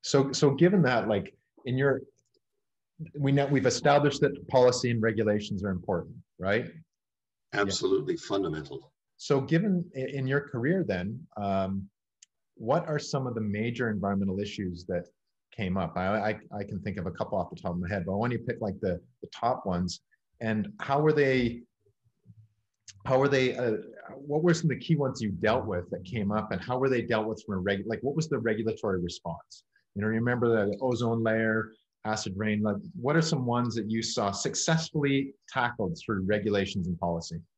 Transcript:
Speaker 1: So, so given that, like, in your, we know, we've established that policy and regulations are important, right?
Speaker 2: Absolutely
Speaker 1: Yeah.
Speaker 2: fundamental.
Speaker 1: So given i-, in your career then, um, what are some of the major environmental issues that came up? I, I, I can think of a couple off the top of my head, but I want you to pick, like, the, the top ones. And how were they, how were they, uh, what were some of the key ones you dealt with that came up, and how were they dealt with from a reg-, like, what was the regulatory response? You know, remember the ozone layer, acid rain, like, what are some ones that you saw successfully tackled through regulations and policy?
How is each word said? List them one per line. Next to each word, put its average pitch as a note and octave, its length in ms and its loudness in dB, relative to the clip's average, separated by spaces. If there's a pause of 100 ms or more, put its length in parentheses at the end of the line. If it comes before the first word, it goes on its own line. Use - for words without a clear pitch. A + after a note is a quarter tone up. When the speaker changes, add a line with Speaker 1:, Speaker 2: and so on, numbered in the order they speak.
Speaker 1:
So, C3+ 300 2
so C#3+ 180 4
given F3 300 6
that, A#2+ 260 4
like, G2+ 260 0 (320)
in B2+ 120 -2
your, C3+ 240 2 (1160)
we C#3 140 2
know, C#3 140 4
we've C3+ 200 2
established C#3+ 560 4
that - 280 0
policy B2 420 6
and A#2 100 0
regulations G#2 640 0
are G2+ 60 -2
important, F2+ 460 -4 (220)
right? G2+ 280 0 (880)
Speaker 2:
Absolutely F#2+ 640 0
Speaker 1:
Yeah. - 120 -12
Speaker 2:
fundamental. D#2 640 -4 (260)
Speaker 1:
So - 220 0
given F3 560 2
i-, C3+ 40 -4
in C3 280 -4
your C#3 140 2
career C#3+ 440 0
then, G2+ 400 -4 (120)
um, G2 500 -2 (680)
what C#3 320 -2
are D3+ 120 -2
some C3 260 -4
of A#2+ 80 -4
the A2 80 -4
major A2+ 480 -2
environmental G2 500 -2
issues F#2 460 -6
that F2 200 -4 (500)
came F#2+ 220 -2
up? F#2 180 -2
I, G2+ 360 0
I, - 80 -6 (200)
I G2+ 40 -6
can G2+ 180 -8
think G2+ 160 -6
of F2 80 -6
a F#2 60 -4
couple - 260 -4
off F2 120 -2
the E2+ 60 -12
top F2+ 160 -6
of F2 80 -2
my F2 100 -4
head, F#2+ 160 -2
but G2 60 -4
I G2 60 -2
want A#2+ 160 0
you A2+ 60 -2
to A#2+ 40 -8
pick, - 160 -4
like, G2+ 220 -4
the, F2+ 180 -2 (220)
the - 120 -16
top - 320 -2
ones. F2 360 -2 (400)
And G#2+ 400 -2
how C#3 180 0
were D#3 140 4
they, C3 480 2 (1400)
how C3 120 2
were C3+ 100 4
they, C3 300 2
uh, A2+ 200 0 (380)
what D3 280 -2
were F3 100 6
some D#3+ 160 2
of A#2+ 80 0
the - 60 -12
key E3 120 4
ones C3+ 260 -2
you G#2+ 100 -2
dealt G#2+ 340 2
with F2+ 240 -4
that F#2+ 160 -8
came G2+ 260 -2
up, G#2 200 -2
and G2 100 -4
how B2 160 -4
were C3+ 120 2
they B2 120 2
dealt A2 260 0
with A2+ 160 -6
from G2+ 120 -6
a F#2 40 -2
reg-, F#2 280 0
like, A#2 140 -4
what C3 140 -4
was D#3+ 140 -2
the C#3 80 -2
regulatory A2 640 -2
response? - 600 -10 (320)
You G2+ 80 -2
know, G#2+ 40 0
remember A#2 400 2 (200)
the G#2 120 -2
ozone A#2 440 0
layer, A2 480 2 (340)
acid G#2+ 320 -4
rain, G#2+ 240 0
like, G#2 140 0 (240)
what C#3 160 0
are E3 60 6
some C#3+ 240 0
ones A#2+ 300 0
that G#2+ 140 -4
you A2+ 140 0
saw G#2 280 -2
successfully C#3+ 1000 0 (160)
tackled A#2+ 480 -2
through G2+ 280 -2
regulations G2+ 600 0
and F2 120 -4
policy? E2+ 380 -4 (200)